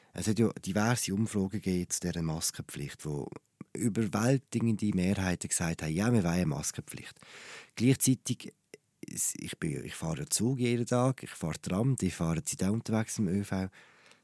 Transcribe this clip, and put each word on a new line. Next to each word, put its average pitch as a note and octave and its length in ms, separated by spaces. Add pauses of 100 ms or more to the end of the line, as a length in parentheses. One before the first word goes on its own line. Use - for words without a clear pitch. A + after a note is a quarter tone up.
(120)
Es F#2 160
hat G#2+ 120
ja A2 100 (160)
diverse G#2 480
Umfragen G2+ 480
gegeben F2+ 280
zu - 120
dieser E2+ 220
Maskenpflicht, - 840
wo D2 240 (440)
überwältigende A2+ 1200
Mehrheiten F#2 540
gesagt E2 360
haben, D#2 100
ja, G2+ 180
wir A2+ 120
wollen E2+ 100
eine F2+ 140
Maskenpflicht. - 640 (640)
Gleichzeitig, - 760 (560)
es, - 320
ich - 200
bin, C#2+ 260
ich - 80
fahre D2+ 340
Zug B2 320
jeden A#2+ 280
Tag, B2 360
ich - 60
fahre - 320
Tram, A#2+ 340
die F#2+ 140
fahren D#2+ 340
sie - 140
da F#2 140
unterwegs A2 480
im G#2+ 80
Ö G2+ 160
V. F#2+ 240 (560)